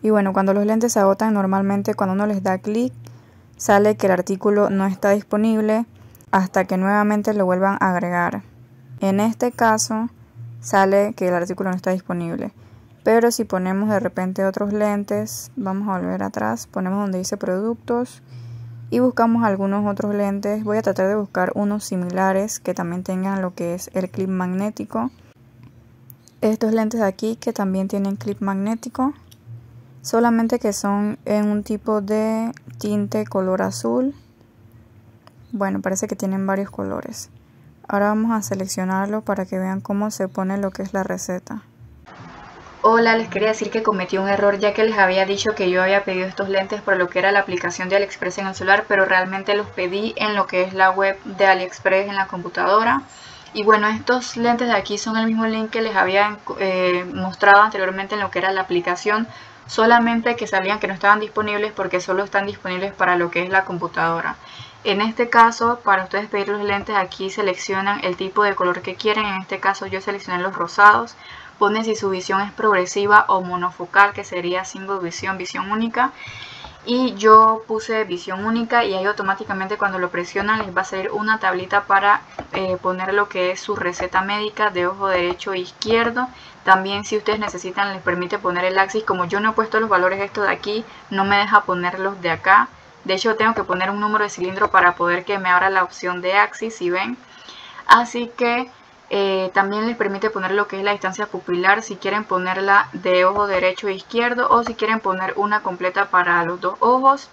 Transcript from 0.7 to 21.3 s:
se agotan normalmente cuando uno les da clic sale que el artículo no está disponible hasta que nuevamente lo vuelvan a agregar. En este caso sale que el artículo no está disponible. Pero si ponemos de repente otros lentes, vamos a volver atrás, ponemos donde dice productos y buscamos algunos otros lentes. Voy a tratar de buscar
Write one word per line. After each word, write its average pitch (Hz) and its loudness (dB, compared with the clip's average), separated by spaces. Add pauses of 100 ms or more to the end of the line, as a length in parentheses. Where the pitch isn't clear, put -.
se 233 4
agotan 202 4
normalmente 196 0
cuando 190 -2
uno 208 0
les 202 -2
da 185 0
clic 233 -2 (640)
sale 208 4
que 208 0
el 190 4
artículo 196 2
no 196 0
está 196 0
disponible 214 2 (460)
hasta 190 2
que 190 -2
nuevamente 208 2
lo 202 2
vuelvan 185 2
a 190 2
agregar. 175 -2 (580)
En 196 2
este 226 0
caso 220 0 (520)
sale 202 2
que 180 -2
el 180 2
artículo 185 -2
no 185 -2
está 185 -2
disponible. 175 -4 (540)
Pero 226 6
si 233 -4
ponemos 190 -2
de 202 2
repente 185 -2
otros 202 -2
lentes, 208 -2
vamos 196 -4
a 185 -2
volver 185 -4
atrás, 214 -4
ponemos 190 -4
donde 196 -2
dice 185 -6
productos 233 -4 (720)
y 233 0
buscamos 233 4
algunos 196 0
otros 208 -2
lentes. 202 -2
Voy 208 0
a 220 -2
tratar 190 0
de 202 2
buscar 196 -2